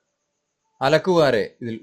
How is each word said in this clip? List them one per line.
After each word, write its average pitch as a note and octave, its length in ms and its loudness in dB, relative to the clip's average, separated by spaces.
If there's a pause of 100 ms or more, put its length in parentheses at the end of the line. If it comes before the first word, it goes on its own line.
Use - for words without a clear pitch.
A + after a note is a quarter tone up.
(840)
അലക്കുകാരെ D3 800 0
ഇതിൽ A2+ 200 -10